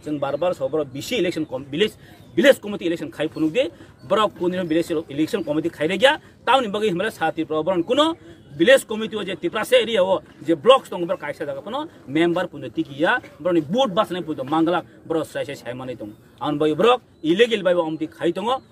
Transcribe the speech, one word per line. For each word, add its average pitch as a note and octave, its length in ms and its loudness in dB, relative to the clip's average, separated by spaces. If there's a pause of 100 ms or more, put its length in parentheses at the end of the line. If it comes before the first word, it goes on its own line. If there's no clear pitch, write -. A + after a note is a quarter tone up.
जों D3+ 180 -4
बार C#3 200 -4
बार F3+ 160 0
सब C3+ 140 -4
बरक D3 220 -2
बिसि C#3 280 -6
इलेक्शन E3 280 -2
कम-, C3 220 -10
ভিলেজ, F#3+ 200 0 (440)
ভিলেজ B3+ 260 8
কমিটি G#3 260 -8
ইলেকশন E3 280 -4
খাই D3+ 160 -2
ফুনুক D#3 240 0
দে। C4 80 2 (460)
বরক G#3 280 2
কোন F3+ 140 0
দিন F3+ 80 -4 (100)
ভিলেজ D#3+ 180 2 (260)
ইলেকশন D#3 320 -2
কমিটি E3+ 300 -2
খাইরে E3 260 -2
গিয়া C4+ 100 6 (340)
তাওনি B3 280 4
বাকি G#3+ 180 0
হিমরা F#3+ 260 -2
সাথী D#3+ 300 -2
প্রবরণ D#3 320 -2 (100)
কোনো C#4 140 4 (540)
ভিলেজ A#3+ 320 6
কমিটি G#3+ 240 -6 (140)
যে F#3+ 120 -4
ত্রিপুরা G3 300 -2
সে C4 140 6
এরিয়া G#3 260 0
ও F#3+ 40 4 (320)
যে E3 80 4 (100)
ব্লকস B3+ 280 6
দঙ F#3 160 -6
বরক F#3 160 -4
কাইসা D3 240 -8
জায়গা C#3 200 -8
কোনো A#3+ 100 -6 (360)
মেম্বার E3+ 360 2
পুনো C3+ 260 -12
টিকিয়া D3+ 360 0 (300)
বরনি F3 180 2 (120)
বুট B3+ 240 2
বাসনে F3+ 300 -2
পুনো C#3+ 160 -6 (100)
মাংলাক E3 300 2 (260)
বরক D#3+ 240 -2
সাই C#3 160 -6
সাই C#3 140 -10
সাই A#2+ 180 -10
মানি B2+ 200 -10
দঙ। G#2+ 100 -12 (340)
আন D3 160 -2
বাকি D#3 200 2
বরক A#3+ 180 6 (320)
ইলিগেল G#3+ 360 4
বাইবো F3 220 2
অমতি D#3 180 -6 (100)
খাই D#3+ 200 0
দঙ। G3 100 -6 (260)